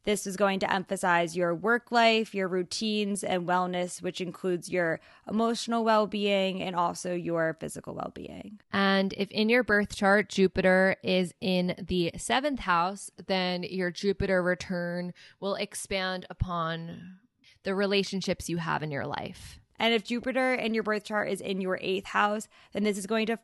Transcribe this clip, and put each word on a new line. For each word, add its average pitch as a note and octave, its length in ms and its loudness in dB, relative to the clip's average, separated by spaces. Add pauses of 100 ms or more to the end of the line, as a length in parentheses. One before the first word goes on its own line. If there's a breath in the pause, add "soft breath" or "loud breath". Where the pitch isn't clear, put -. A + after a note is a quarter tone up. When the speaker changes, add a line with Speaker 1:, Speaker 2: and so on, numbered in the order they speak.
Speaker 1:
this G#3 220 0
is F#3+ 80 -6
going F#3+ 240 2
to - 100 0
emphasize F3 680 2
your F3 180 2
work A3 340 0
life, A3+ 460 4
your F#3+ 140 0
routines G3+ 720 -2
and F3+ 240 -2
wellness, F3+ 540 0
which F3+ 180 -6
includes F3 500 -4
your E3+ 300 0 (300 loud breath)
emotional A3+ 560 0
well-being G3+ 760 2
and F3+ 140 -4
also F3 380 -2
your E3 480 0
physical - 340 -10
well-being. - 640 -12 (140)
Speaker 2:
And G3 420 4
if G3 160 -4
in G#3+ 160 2
your A#3+ 160 4
birth G#3 320 2
chart, G3+ 320 4
Jupiter F#3+ 760 4
is F#3 360 2
in F3+ 360 0 (120)
the F3 300 0
seventh B3+ 420 0
house, F#3 520 0 (160)
then F3+ 360 0
your F3+ 280 -2
Jupiter G3 520 2
return F3 680 -2 (260 loud breath)
will G3 160 -2
expand F#3 760 -6
upon E3+ 880 -6 (440 soft breath)
the G3 100 -2
relationships G3 760 0
you E3 80 -2
have D#3 260 -2
in D#3 80 -4
your C3+ 160 -6
life. - 500 -10 (220)
Speaker 1:
And A3+ 140 2
if A3 120 0
Jupiter B3+ 480 0
in A3+ 220 -2
your A3 80 0
birth G#3 200 -2
chart G#3 260 -2
is F#3+ 120 -4
in F#3+ 180 -2
your F#3 220 -2
eighth F#3+ 240 -2
house, G#3 420 0 (240 soft breath)
then G3+ 120 -2
this G#3 140 2
is G3+ 100 -6
going A3 180 2
to A3 180 -2